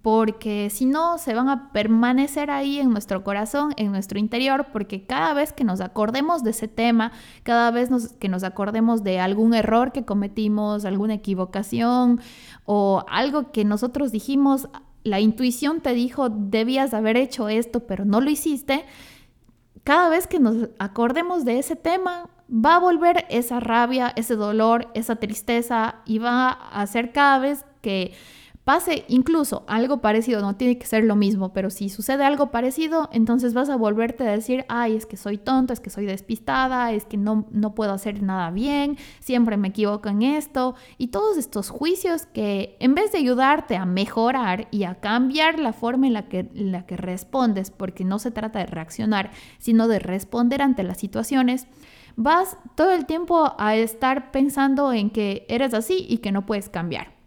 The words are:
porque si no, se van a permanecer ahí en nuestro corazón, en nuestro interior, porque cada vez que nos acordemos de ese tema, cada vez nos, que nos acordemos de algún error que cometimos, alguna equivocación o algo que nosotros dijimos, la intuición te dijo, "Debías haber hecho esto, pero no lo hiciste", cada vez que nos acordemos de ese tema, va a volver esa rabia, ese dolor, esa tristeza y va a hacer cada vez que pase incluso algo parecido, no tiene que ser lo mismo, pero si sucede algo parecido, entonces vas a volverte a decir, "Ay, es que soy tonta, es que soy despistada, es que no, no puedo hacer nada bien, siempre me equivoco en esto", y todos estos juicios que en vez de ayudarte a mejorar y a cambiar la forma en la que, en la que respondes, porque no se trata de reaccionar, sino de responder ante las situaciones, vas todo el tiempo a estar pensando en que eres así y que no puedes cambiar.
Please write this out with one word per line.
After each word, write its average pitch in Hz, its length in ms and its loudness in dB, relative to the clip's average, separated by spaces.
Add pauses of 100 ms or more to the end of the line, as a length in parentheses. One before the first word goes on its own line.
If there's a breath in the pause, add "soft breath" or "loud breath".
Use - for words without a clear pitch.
porque 214 640 0
si 208 160 -2
no, 320 320 0
se 330 160 -6
van 247 160 0
a 269 240 -4
permanecer 254 760 2
ahí 277 280 -2
en 269 120 2
nuestro 202 340 -2
corazón, 220 520 -2
en 208 140 -2
nuestro 196 280 -4
interior, 262 520 0
porque 202 360 -8
cada 311 260 0
vez 302 220 0
que 262 100 -2
nos 190 160 0
acordemos 254 640 -2
de 220 60 2
ese 220 180 -6
tema, 226 420 2 (320 loud breath)
cada 233 280 4
vez 240 200 0
nos, 240 180 0
que - 200 -6
nos 185 160 -2
acordemos 220 580 0
de 185 160 0
algún 202 360 4
error 226 380 4
que 262 120 -4
cometimos, 208 800 -2
alguna 202 300 -2
equivocación 233 1040 0 (460 loud breath)
o 202 420 2
algo 269 420 -2
que 214 140 0
nosotros 240 480 -2
dijimos, 269 560 0 (360)
la 202 160 0
intuición 247 600 0
te 262 140 -2
dijo, 247 340 -2
"Debías 226 640 0
haber 220 240 0
hecho 254 320 0
esto, 233 380 -2
pero 196 180 -6
no 208 160 4
lo 269 80 2
hiciste", 285 560 -2 (1000 loud breath)
cada 330 260 4
vez 349 160 2
que 370 120 -2
nos 226 300 2 (100)
acordemos 247 680 -2
de 240 120 0
ese 277 180 -4
tema, 349 520 -4 (220)
va 254 260 4
a 359 40 6
volver 349 480 2
esa 240 320 -2
rabia, 240 560 2
ese 226 180 -2
dolor, 220 600 2
esa 226 220 -4
tristeza 233 800 -2 (100)
y 220 120 0
va 240 300 2
a - 320 -6
hacer 233 320 -2
cada 285 260 6
vez 277 280 -2 (160)
que 190 300 -4 (520 loud breath)
pase 311 440 2
incluso 254 580 2
algo 233 360 0
parecido, 220 380 2
no 202 160 -2
tiene 247 220 2
que - 80 -14
ser 220 180 2
lo 214 100 4
mismo, 196 380 2
pero 190 160 -2
si 196 220 -6
sucede 262 340 -2
algo 285 260 2
parecido, 302 600 -2
entonces 233 400 2
vas 254 160 0
a 277 80 -2
volverte 226 500 0
a 214 40 0
decir, 247 380 -2
"Ay, 233 280 0
es 220 80 -6
que 208 140 -14
soy 208 180 -6
tonta, 254 380 0
es 233 60 -10
que 202 100 -12
soy 202 160 -6
despistada, 247 840 -2
es 214 120 -2
que 214 140 -6
no, 214 320 0
no 214 240 -2
puedo 214 180 -2
hacer 202 300 -6
nada 190 280 -2
bien, 285 460 -2 (240 loud breath)
siempre 233 380 2
me 196 100 0
equivoco 208 400 -2
en 202 140 0
esto", 262 520 -2 (220 loud breath)
y 254 120 -4
todos 415 280 0
estos 220 320 -6
juicios 339 580 -2
que 202 540 -4
en 262 140 4
vez 403 180 2
de 392 60 0
ayudarte 269 580 2
a 185 80 -4
mejorar 208 840 0
y 202 140 -2
a 180 120 -6
cambiar 269 600 0
la 254 160 -2
forma 254 320 0
en 247 80 2
la 208 140 -6
que, 185 260 -6
en 196 180 -4
la 185 140 -8
que 175 100 -10
respondes, 190 760 -2
porque 185 340 -8
no 190 140 0
se 240 120 -4
trata 220 280 -8
de 175 80 -4
reaccionar, 196 640 -2 (280 loud breath)
sino 226 300 4
de 214 100 2
responder 233 640 -2
ante 262 220 2
las 185 160 -6
situaciones, 247 720 0 (480 loud breath)
vas 330 420 2 (160)
todo 339 160 4
el 339 160 2
tiempo 330 520 2
a 214 180 2
estar 254 540 0
pensando 277 640 2
en 214 160 0
que 208 400 -4
eres 240 240 0
así 233 340 -2
y 233 120 -2
que 196 140 -4
no 196 120 -2
puedes 202 240 -4
cambiar. 165 480 -8 (100)